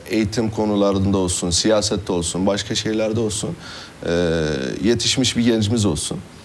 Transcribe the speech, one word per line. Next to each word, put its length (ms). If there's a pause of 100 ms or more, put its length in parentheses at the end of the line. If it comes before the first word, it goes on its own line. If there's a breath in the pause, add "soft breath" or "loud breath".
(100)
eğitim 400
konularında 680
olsun, 320
siyasette 640
olsun, 340
başka 280
şeylerde 460
olsun, 300 (560 loud breath)
e, 380 (400)
yetişmiş 520
bir 80
gencimiz 400
olsun. 340 (260 loud breath)